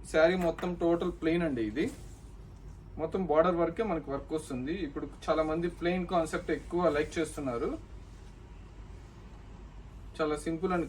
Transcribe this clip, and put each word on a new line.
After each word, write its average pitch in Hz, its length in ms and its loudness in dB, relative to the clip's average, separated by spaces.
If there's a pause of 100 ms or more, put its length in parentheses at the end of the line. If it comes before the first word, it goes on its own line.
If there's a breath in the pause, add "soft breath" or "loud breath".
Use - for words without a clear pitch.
(120)
శారీ 170 220 8 (120)
మొత్తం 180 240 0 (100)
టోటల్ 170 400 4
ప్లెయిన్ 165 260 4
అండి 123 240 0
ఇది, 151 160 0 (1120)
మొత్తం 160 200 0 (100)
బార్డర్ 170 300 8
వరకే 170 300 2
మనకి 156 240 -2
వర్క్ 139 240 -4
వస్తుంది. 135 360 -4 (120)
ఇప్పుడు 147 200 -6 (200)
చాలా 160 240 4
మంది 170 180 0 (120)
ప్లెయిన్ 175 320 2
కాన్సెప్ట్ 165 460 2
ఎక్కువ 170 380 2
లైక్ 151 220 0
చేస్తున్నారు, 147 520 -2 (2500)
చాలా 151 160 2 (100)
సింపుల్ 165 320 0
and 160 120 2